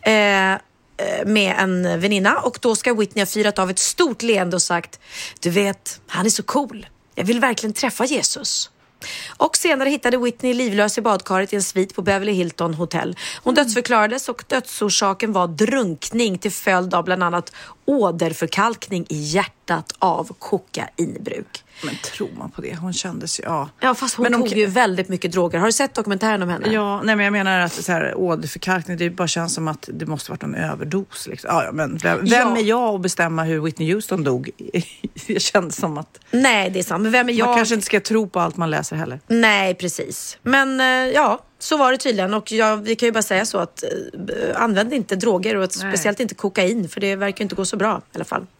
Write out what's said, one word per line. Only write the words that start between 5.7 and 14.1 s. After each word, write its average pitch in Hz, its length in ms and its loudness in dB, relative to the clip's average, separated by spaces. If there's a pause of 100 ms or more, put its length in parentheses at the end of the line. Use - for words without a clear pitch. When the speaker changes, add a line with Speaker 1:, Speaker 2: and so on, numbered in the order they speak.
Speaker 1:
han 180 200 -2
är 220 40 4
så - 120 -4
cool. 240 440 -4 (280)
Jag - 100 -4
vill 233 160 2
verkligen 220 320 0
träffa - 320 -2
Jesus." - 680 -2 (680)
Och - 200 2
senare 277 340 2
hittade 254 280 2
Whitney 240 360 0
livlös 208 440 2
i - 20 -2
badkaret 196 520 2
i 208 40 0
en 196 60 0
svit 190 320 0
på 196 80 -4
Beverly 196 300 2
Hilton 170 420 0
Hotel. 170 420 -4 (260)
Hon 247 120 2
Speaker 2:
Mm. 294 100 8
Speaker 1:
dödsförklarades, 240 640 0